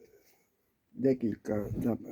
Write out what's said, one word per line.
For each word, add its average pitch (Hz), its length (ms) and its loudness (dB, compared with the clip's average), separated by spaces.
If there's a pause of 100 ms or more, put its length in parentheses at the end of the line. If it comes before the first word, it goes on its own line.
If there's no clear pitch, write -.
(1000)
декілька, 110 720 0 (120)
там, 117 160 0 (140)